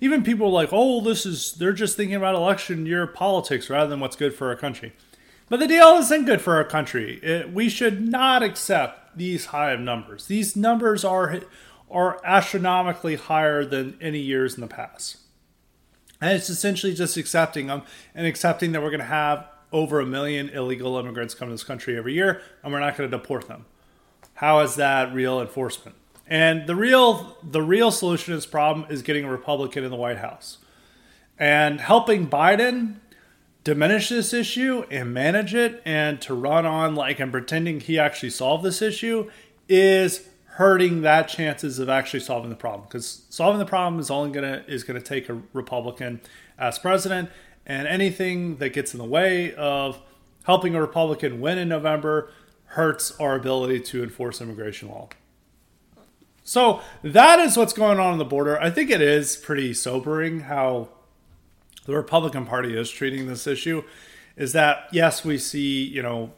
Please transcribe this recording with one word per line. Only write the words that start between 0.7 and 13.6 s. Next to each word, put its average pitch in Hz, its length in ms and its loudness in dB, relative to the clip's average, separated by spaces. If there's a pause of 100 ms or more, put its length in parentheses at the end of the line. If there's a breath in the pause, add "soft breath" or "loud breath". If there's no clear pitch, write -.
"Oh, 240 260 4
this 220 260 -2
is, 170 280 -6
they're 175 180 -2
just 202 240 -2
thinking 202 220 -2
about 190 180 0
election 175 500 -2
year 170 220 -2
politics 175 600 -2
rather 147 200 2
than 139 120 -6
what's 131 160 -8
good 139 180 -2
for 131 140 -4
our 120 60 -4
country." - 360 -10 (580 soft breath)
But 247 120 0
the 311 60 2
deal 330 280 10
isn't 294 300 2
good 226 160 2
for 170 140 2
our 156 80 4
country. 127 600 -4
It, 170 300 -4
we 220 160 0
should 220 380 -2
not 254 360 2
accept - 720 -4
these 175 300 -4
high 147 240 -2
of 120 80 -2
numbers. 117 480 -8
These 202 280 -2
numbers 220 480 2
are, 185 380 0 (480 loud breath)
are 180 340 0
astronomically 180 920 0
higher 151 480 0